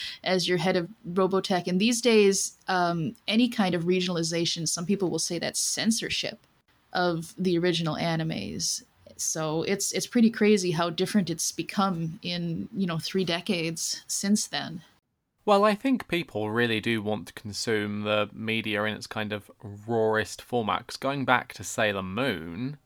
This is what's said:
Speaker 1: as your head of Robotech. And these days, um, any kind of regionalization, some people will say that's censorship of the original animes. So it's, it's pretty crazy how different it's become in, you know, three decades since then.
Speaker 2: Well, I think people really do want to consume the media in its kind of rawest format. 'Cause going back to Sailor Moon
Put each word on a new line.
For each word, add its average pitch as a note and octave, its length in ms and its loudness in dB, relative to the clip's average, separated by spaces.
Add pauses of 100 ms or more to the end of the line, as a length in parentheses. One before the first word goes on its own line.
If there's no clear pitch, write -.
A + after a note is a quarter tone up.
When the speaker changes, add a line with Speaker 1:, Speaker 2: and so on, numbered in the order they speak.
(240)
Speaker 1:
as F3+ 240 0
your F3+ 100 4
head F#3 180 2
of F3 120 0 (200)
Robotech. F#3 600 2
And F3+ 120 2
these A#3 200 2
days, G#3 560 6 (120)
um, E3+ 460 0 (140)
any A#3 200 4
kind F#3 260 0
of E3+ 100 0
regionalization, E3+ 840 0
some E3+ 180 -4
people G3 240 0
will - 80 -2
say E3+ 200 -4
that's - 220 -4
censorship - 800 -2 (540)
of F3 460 -2
the F3+ 200 2
original E3+ 380 0
animes. - 880 -4 (340)
So D#3+ 460 -2
it's, - 300 -2
it's - 140 -4
pretty A3+ 240 6
crazy G#3 420 4
how E3+ 180 0
different F3+ 400 0
it's - 220 -4
become E3 680 -2
in, F3 520 -4
you F#3+ 120 0
know, E3 120 0
three F#3+ 260 -2
decades E3+ 840 -2
since G3+ 400 0
then. E3 360 -8 (640)
Speaker 2:
Well, G3+ 180 8
I G#3+ 100 6
think B3+ 320 0
people G#2+ 440 -2
really A2+ 300 2
do A2+ 220 0
want G#2 260 -4
to - 40 -16
consume G#2 720 -2
the G#2 300 2
media A2 520 -2
in G#2+ 100 -2
its - 120 -10
kind G#2+ 260 -6
of G#2 180 -8 (380)
rawest A2 540 2
format. G#2 440 0
'Cause - 120 -12
going C3+ 260 -2
back B2+ 300 2
to G2+ 100 -14
Sailor G#2 380 0
Moon G2 840 -4